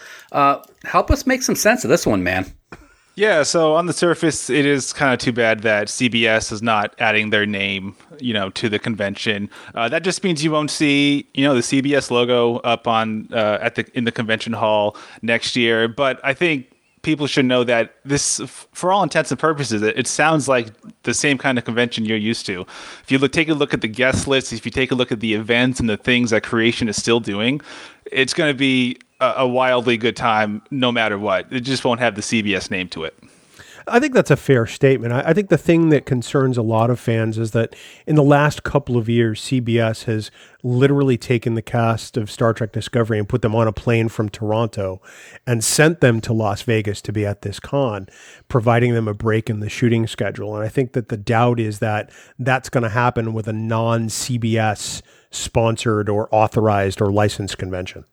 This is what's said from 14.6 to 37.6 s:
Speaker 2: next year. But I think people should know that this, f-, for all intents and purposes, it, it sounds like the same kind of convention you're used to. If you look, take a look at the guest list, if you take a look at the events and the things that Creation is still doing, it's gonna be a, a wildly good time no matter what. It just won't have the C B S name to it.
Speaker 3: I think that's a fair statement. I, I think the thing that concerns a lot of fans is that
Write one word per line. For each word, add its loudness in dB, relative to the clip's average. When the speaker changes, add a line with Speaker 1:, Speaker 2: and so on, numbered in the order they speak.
Speaker 2:
next -2
year. 2
But -2
I 0
think -2
people -2
should 2
know 2
that 0
this, -2
f-, -14
for -2
all 2
intents -2
and -4
purposes, 0
it, 0
it -4
sounds 2
like 2
the -2
same 0
kind 0
of -4
convention -2
you're 0
used -2
to. -6
If -6
you 4
look, 0
take 0
a 2
look 0
at -2
the -4
guest 0
list, 0
if -10
you -6
take -2
a 2
look 0
at -2
the 0
events 0
and 0
the 0
things 2
that 2
Creation 0
is -4
still 0
doing, -2
it's 0
gonna 0
be 0
a, 2
a 2
wildly 2
good 0
time 0
no 0
matter 0
what. -2
It -4
just -4
won't 0
have 2
the -6
C 0
B 0
S -4
name -6
to -10
it. -10
Speaker 3:
I 4
think 0
that's 2
a 6
fair 2
statement. 2
I, 0
I 4
think 0
the 4
thing 2
that 2
concerns 0
a 0
lot 2
of -2
fans -2
is -4
that -2